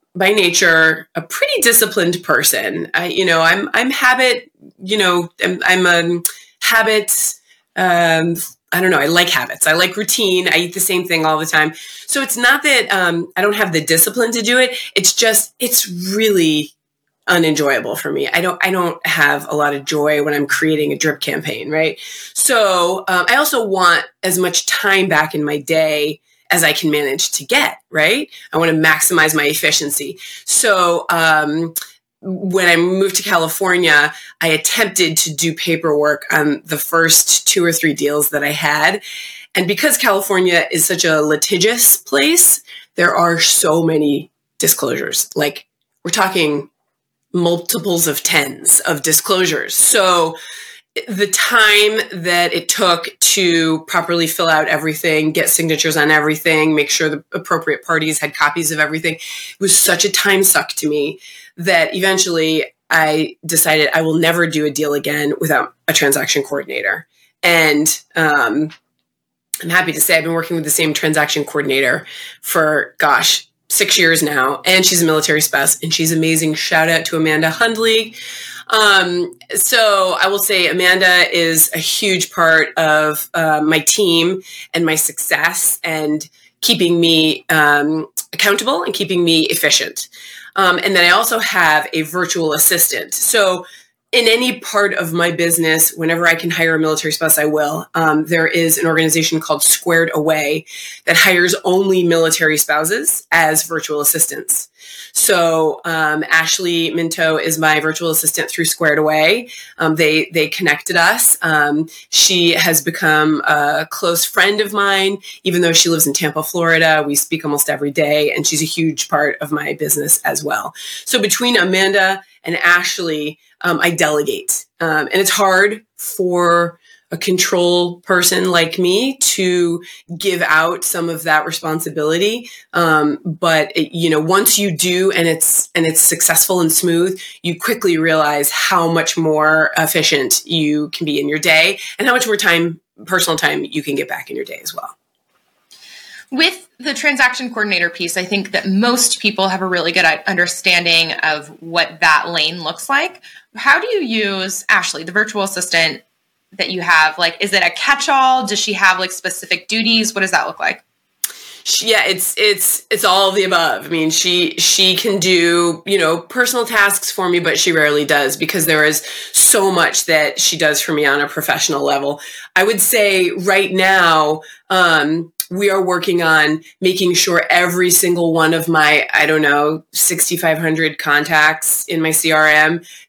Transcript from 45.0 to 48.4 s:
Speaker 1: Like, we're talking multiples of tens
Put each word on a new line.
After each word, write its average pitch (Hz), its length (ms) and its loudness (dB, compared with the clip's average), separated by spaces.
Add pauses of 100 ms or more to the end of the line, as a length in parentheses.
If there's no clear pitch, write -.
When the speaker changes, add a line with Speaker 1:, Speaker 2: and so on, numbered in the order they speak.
Speaker 1:
Like, 147 320 -4 (380)
we're 175 80 -6
talking 160 560 0 (680)
multiples 170 720 0
of 147 160 -2
tens - 580 0